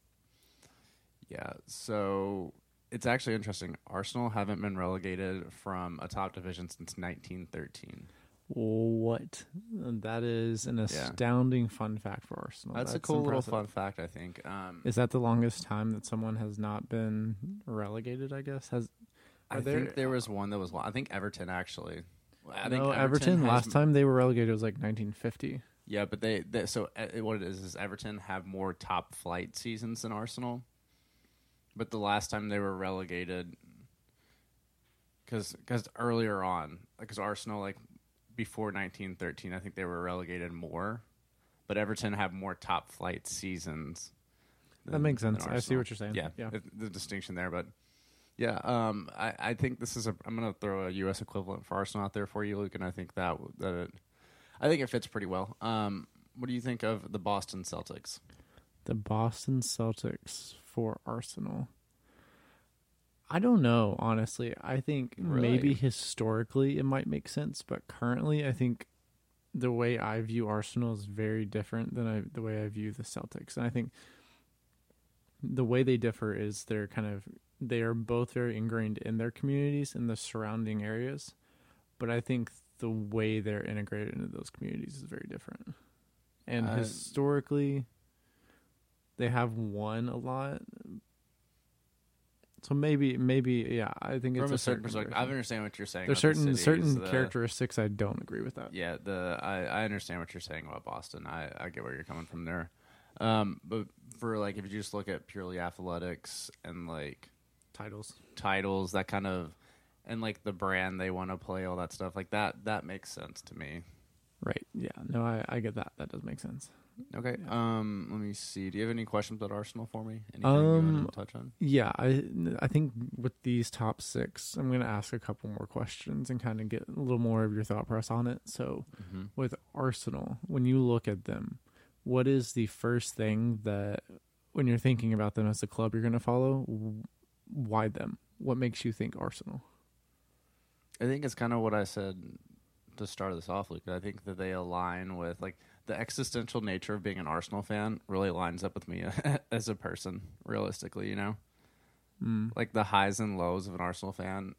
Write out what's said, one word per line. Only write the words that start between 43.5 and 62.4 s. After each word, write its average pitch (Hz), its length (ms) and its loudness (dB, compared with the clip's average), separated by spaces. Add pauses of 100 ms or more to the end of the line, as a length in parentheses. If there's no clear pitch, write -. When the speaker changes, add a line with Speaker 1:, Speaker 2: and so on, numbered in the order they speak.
Speaker 2:
That - 80 -6
Speaker 1:
than, 151 100 2
Speaker 2:
makes 135 200 4
Speaker 1:
than 110 120 4
Speaker 2:
sense. - 100 -2
I - 20 -4
see - 80 -2
Speaker 1:
Arsenal. 127 260 2
Speaker 2:
what 117 100 -4
you're 113 60 -6
saying. 104 180 -4
Speaker 1:
Yeah, 82 220 -2
Speaker 2:
Yeah. 113 160 -6
Speaker 1:
it, 101 260 -10
the 107 120 -6
distinction 95 460 -6
there, 90 140 -2
but 87 160 -2 (720)
yeah, 113 280 0
um, 110 520 0
I, 107 220 -2
I 113 160 -2
think 127 260 0
this 117 160 -6
is 113 100 -4
a, 107 80 0 (120)
I'm 113 80 -6
gonna 113 200 -2
throw 95 320 -2
a 92 40 -2
U 95 180 0
S 95 140 -2
equivalent 95 420 -6
for 98 120 -2
Arsenal 98 280 0
out 98 80 -4
there 101 140 -2
for 107 180 -4
you, 104 140 -2
Luke, 101 160 -4
and 90 100 -4
I 90 60 -2
think 87 240 -10
that 90 160 0
w-, - 280 -6
that 92 160 -2
it, 87 200 -6 (640)
I 143 80 4
think 156 140 4
it 123 60 -2
fits - 180 -2
pretty 101 200 -4
well. 92 360 -2
Um, 107 440 0 (300)
what 123 120 -6
do 127 60 -4
you 120 60 -2
think 120 220 -2
of 110 300 -2
the 104 60 -4
Boston 98 440 0
Celtics? - 560 -8 (640)
Speaker 2:
The 120 100 0
Boston 113 640 2
Celtics - 1040 -4
for - 420 -2
Arsenal. 117 640 -6 (1600)